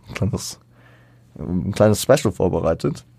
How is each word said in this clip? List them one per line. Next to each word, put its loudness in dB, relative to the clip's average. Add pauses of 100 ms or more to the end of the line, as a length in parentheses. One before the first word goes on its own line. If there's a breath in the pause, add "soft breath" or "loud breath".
(140)
kleines, -4 (800 soft breath)
ein -4
kleines 4
Special 2
vorbereitet. -2 (120)